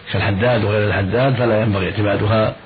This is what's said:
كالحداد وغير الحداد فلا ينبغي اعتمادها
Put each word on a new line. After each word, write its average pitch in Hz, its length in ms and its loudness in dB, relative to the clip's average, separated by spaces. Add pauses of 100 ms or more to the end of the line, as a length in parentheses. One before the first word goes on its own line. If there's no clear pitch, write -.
(140)
كالحداد 101 500 0
وغير 104 240 0
الحداد 101 480 0
فلا 110 260 2
ينبغي 101 240 0
اعتمادها 104 680 0 (100)